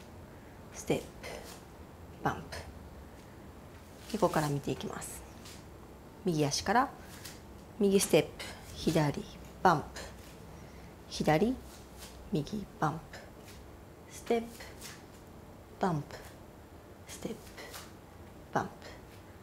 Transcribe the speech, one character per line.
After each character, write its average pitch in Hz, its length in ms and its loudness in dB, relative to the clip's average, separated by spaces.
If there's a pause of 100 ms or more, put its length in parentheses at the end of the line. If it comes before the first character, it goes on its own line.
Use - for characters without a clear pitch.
(720)
ス - 100 -10
テ - 120 4
ッ - 40 0
プ、 - 60 -8 (1160)
バ 143 80 6
ン - 180 -2
プ。 - 80 -6 (1600)
横 180 160 8
か 165 120 6
ら 147 80 6
見 143 100 4
て 135 120 0
い 131 40 4
き - 120 -2
ま - 140 -4
す。 - 200 -8 (1040)
右 156 200 6
足 - 180 4
か 196 100 4
ら 269 160 8 (920)
右 196 200 10
ス - 80 4
テ 156 140 10
ッ - 20 8
プ、 - 60 0 (460)
左 156 480 6 (380)
バ 180 120 12
ン 143 100 4 (100)
プ、 - 80 -8 (1080)
左、 202 460 8 (760)
右、 190 340 2 (140)
バ 156 100 4
ン 160 100 -2 (120)
プ。 - 60 -10 (960)
ス - 140 -10
テ 233 120 6
ッ 226 40 2
プ、 233 60 -6 (1300)
バ 196 100 6
ン 151 140 4
プ、 - 120 -10 (920)
ス - 100 -10
テ - 120 -4
ッ - 20 -4
プ、 - 60 -6 (1160)
バ - 80 6
ン - 40 2
プ、 - 60 -6 (720)